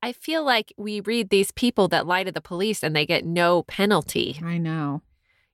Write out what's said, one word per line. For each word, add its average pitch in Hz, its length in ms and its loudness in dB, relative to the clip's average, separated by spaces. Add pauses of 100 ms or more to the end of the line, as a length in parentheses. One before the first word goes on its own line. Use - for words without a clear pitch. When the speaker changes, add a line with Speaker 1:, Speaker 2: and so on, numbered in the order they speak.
Speaker 1:
I 240 80 -6
feel 311 320 -4
like 240 320 0
we 208 240 -8
read 226 300 -2
these 196 200 4
people 214 380 2
that 165 180 0
lie 180 160 0
to 185 80 -6
the 160 100 -6
police 190 440 -4
and 151 100 0
they 151 100 2
get 160 220 0
no 170 380 2
penalty. - 760 0
Speaker 2:
I 170 160 -4
know. 160 440 -2 (520)